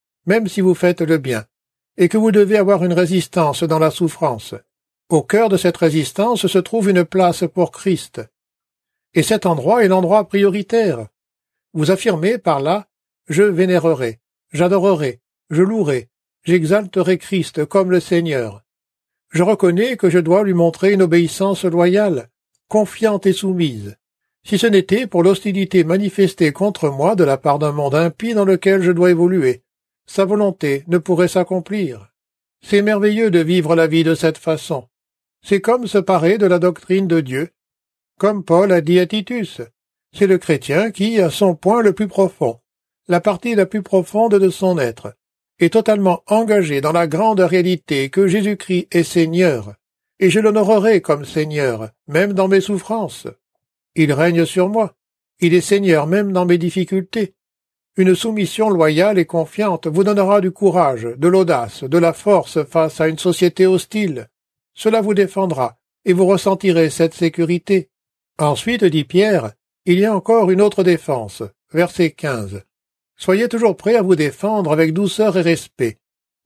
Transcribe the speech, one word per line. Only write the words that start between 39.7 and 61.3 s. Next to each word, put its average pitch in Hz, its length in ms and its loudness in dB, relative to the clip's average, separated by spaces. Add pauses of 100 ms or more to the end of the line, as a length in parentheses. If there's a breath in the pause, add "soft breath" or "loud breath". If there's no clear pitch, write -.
c'est 202 160 0
le 185 120 2
chrétien 170 520 -2
qui, 214 300 -2
à 165 80 2
son 180 260 0
point 214 260 0
le 208 120 2
plus 214 140 -4
profond, 160 520 -2 (480)
la 175 140 0
partie 214 340 -2
la 196 100 2
plus 208 160 -4
profonde 202 540 0
de 190 140 2
son 180 280 -2
être, 117 360 -6 (460)
est 170 120 2
totalement 208 560 2
engagé 208 540 0
dans 151 100 0
la 170 160 0
grande 196 320 0
réalité 170 680 0
que 190 180 2
Jésus-Christ 190 640 -2
est 170 120 2
Seigneur, 160 720 0 (460)
et 190 100 4
je 170 100 2
l'honorerai 214 600 2
comme 147 240 -2
Seigneur, 139 680 -4 (160)
même 185 260 -2
dans 190 160 0
mes 190 120 4
souffrances. 208 640 -8 (680)
Il 151 160 2
règne 165 340 2
sur 180 220 0
moi, 208 280 -2 (440)
il 170 140 2
est 175 80 4
Seigneur 185 440 2
même 196 280 -2
dans 180 120 0
mes 175 120 2
difficultés. 185 800 -4 (600)
Une 185 200 4
soumission 214 540 -2
loyale 175 480 2
et 170 80 2
confiante 170 640 -4
vous 160 160 0
donnera 202 380 2
du 185 100 -2
courage, 160 520 0
de 123 260 -2
l'audace, 165 560 0